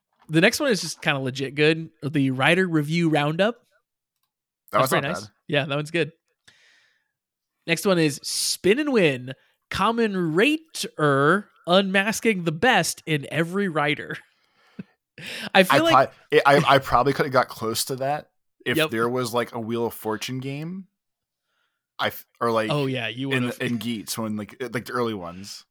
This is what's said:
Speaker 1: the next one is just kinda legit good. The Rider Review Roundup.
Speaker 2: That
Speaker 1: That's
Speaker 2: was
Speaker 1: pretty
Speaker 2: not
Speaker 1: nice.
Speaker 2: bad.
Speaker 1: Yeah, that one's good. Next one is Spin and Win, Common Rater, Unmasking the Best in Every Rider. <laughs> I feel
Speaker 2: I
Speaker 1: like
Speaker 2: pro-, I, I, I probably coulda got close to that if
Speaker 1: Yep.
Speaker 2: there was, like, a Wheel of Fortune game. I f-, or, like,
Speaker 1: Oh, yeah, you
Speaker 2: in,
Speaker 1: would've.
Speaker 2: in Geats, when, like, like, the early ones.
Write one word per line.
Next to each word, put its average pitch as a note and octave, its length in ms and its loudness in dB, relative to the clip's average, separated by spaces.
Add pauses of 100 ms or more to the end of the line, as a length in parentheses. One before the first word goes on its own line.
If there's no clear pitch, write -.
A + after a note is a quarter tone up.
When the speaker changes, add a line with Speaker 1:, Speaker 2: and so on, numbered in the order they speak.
(300)
Speaker 1:
the D#3+ 120 2
next A3+ 180 2
one C#4+ 120 0
is F#3 100 0
just - 200 -10
kinda D3 180 -2
legit C3 360 -6
good. D#3+ 340 2 (120)
The C#3 300 0
Rider D#3+ 360 2
Review D#3+ 420 0
Roundup. D#3+ 460 0 (1160)
Speaker 2:
That G#2 80 2
Speaker 1:
That's - 40 4
Speaker 2:
was C3 80 0
Speaker 1:
pretty C#3+ 160 0
Speaker 2:
not E3+ 60 -6
Speaker 1:
nice. F#2+ 100 -8
Speaker 2:
bad. G#2 60 -18 (180)
Speaker 1:
Yeah, C#3+ 180 0
that C#3+ 100 -4
one's D3+ 160 -4
good. E3 200 -2 (1600)
Next E3 180 -2
one F#3 140 4
is D3 240 2
Spin - 560 0
and D4 140 -2
Win, C3+ 400 0 (360)
Common G3 680 0
Rater, F#3 1120 2 (180)
Unmasking G3 760 2
the E3 80 -2
Best F3+ 540 2
in D3+ 260 -2
Every E3+ 380 -2
Rider. D3+ 480 -4 (680)
<laughs> - 680 -12
I G3 100 8
feel F#3 240 4
Speaker 2:
I E4 40 4
Speaker 1:
like C3+ 200 6 (200)
Speaker 2:
pro-, D3+ 140 6
I, C#3+ 120 8
I, C#3+ 180 6
I C#3 40 6
probably C3 340 2
coulda D#3 160 -2
got B2+ 180 2
close - 380 -4
to C#3 120 -6
that C#3 320 -6 (360)
if B2 120 0
Speaker 1:
Yep. D#3 140 2
Speaker 2:
there A#2+ 180 2
was, B2 240 -2
like, A#2+ 200 0
a A#2+ 60 -8
Wheel A#2 260 -4
of G#2+ 80 -4
Fortune A2 460 -6
game. D#3 480 -10 (1120)
I - 80 -2
f-, - 180 -8 (160)
or, A#2 100 0
like, A2 200 0
Speaker 1:
Oh, C#3+ 160 -2
yeah, B2 200 -4
you B2+ 240 -6
Speaker 2:
in, B2+ 140 0
Speaker 1:
would've. A#2+ 160 -6
Speaker 2:
in A#2+ 160 -2
Geats, A2 400 -8
when, A2 180 -6
like, G#2 200 -10 (180)
like, A#2 120 -6
the - 80 -10
early A#2 200 -2
ones. F#2 580 -12